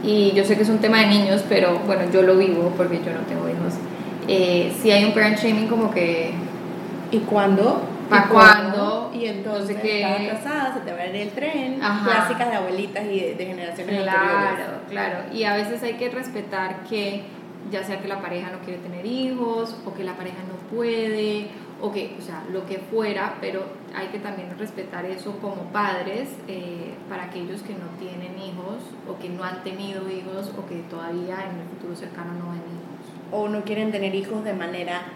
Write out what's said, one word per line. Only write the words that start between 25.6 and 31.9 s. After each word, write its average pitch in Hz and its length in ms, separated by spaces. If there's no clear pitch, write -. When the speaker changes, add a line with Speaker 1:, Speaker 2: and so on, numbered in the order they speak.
Speaker 1:
padres, 196 580
eh, 175 460
para 185 180
aquellos 180 360
que 208 120
no 180 120
tienen 180 400
hijos, 190 380
o 190 140
que 180 80
no 180 140
han 185 200
tenido 196 460
hijos, 190 480
o 190 100
que 175 100
todavía 175 460
en 175 120
el 170 140
futuro 175 200